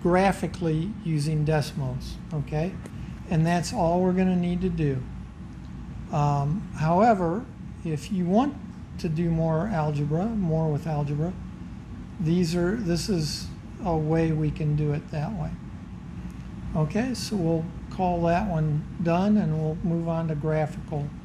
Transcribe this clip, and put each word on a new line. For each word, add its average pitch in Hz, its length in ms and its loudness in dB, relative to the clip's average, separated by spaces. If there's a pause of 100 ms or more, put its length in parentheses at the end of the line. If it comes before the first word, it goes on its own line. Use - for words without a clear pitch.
graphically 180 880 2 (120)
using 156 420 2
Desmos, 135 680 0 (200)
okay? 151 400 -2 (560)
And 160 160 4
that's 170 280 2
all 180 280 4
we're 185 100 4
gonna 185 240 4
need 175 260 2
to 185 80 0
do. 147 320 0 (1080)
Um, 147 680 2
however, 180 680 4 (380)
if 156 280 -4
you 185 140 0
want 226 320 4 (420)
to 185 100 -2
do 170 220 2
more 165 360 2
algebra, 156 580 0
more 160 440 2
with 147 180 -2
algebra, 147 460 0 (840)
these 165 340 4
are, 175 220 2
this 175 340 0
is 156 380 0 (360)
a 170 120 2
way 160 380 2
we 151 180 2
can 147 240 0
do 151 160 2
it 147 200 -4
that 160 220 -2
way. 160 180 -4 (1200)
Okay, 208 380 0
so - 220 -4
we'll 165 300 2 (240)
call 180 340 0
that 175 260 4
one 156 340 2 (200)
done, 180 340 4
and 160 200 2
we'll 156 260 0
move 165 260 0
on 165 180 0
to 156 80 0
graphical 151 720 -2 (180)